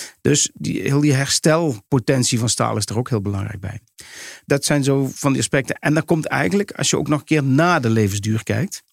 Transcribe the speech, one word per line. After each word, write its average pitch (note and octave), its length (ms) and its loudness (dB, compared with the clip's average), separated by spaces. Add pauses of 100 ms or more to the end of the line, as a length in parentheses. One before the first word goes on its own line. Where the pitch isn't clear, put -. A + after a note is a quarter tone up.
(200)
Dus C#3+ 340 2
die, - 260 -6
heel C#3 200 0
die D3 120 4
herstelpotentie C3+ 1300 0
van A#2 100 0
staal A2+ 280 0
is G#2+ 100 -2
er G2+ 120 -4
ook B2+ 100 -4
heel A2 140 0
belangrijk G2+ 380 -6
bij. G2 200 -8 (640)
Dat C#3 180 2
zijn D3 200 2
zo C3+ 300 2
van C#3+ 180 0
die C3 80 0
aspecten. - 380 -2
En D3+ 160 0
dan D#3 100 0
komt E3 220 0
eigenlijk, F3+ 460 0
als - 180 -2
je - 80 0
ook - 100 -2
nog D3 100 2
een - 80 -8
keer D3+ 180 2
na D3+ 360 4
de A#2 100 0
levensduur G#2+ 520 0
kijkt, - 400 -4 (100)